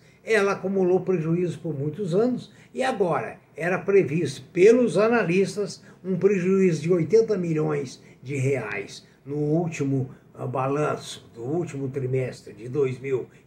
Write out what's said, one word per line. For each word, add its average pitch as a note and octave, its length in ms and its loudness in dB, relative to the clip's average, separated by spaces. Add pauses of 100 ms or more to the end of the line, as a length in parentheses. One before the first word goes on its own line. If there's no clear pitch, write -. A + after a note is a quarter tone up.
(240)
Ela G3+ 300 2
acumulou F#3 480 2
prejuízo E3+ 580 0
por D#3 180 -6
muitos D#3 360 -4
anos, A#3+ 400 0 (200)
e A#3+ 100 -4
agora F3 560 -2 (160)
era F3 240 -2
previsto E3+ 600 2 (100)
pelos G#3+ 460 6
analistas G3 840 0 (200)
um F3+ 140 -2
prejuízo F#3 640 2
de E3+ 120 0
oitenta G#3 440 2
milhões D3+ 640 -2 (220)
de C3 120 -8
reais G#2+ 680 -4 (200)
no C#3 100 -8
último, D3 720 0 (240)
ah, C3 120 -10
balanço C3+ 880 -4
do A#2 80 -16
último C#3 480 -4
trimestre B2+ 640 -6
de G#2 140 -16
dois C3 320 -2
mil C3 280 -4 (200)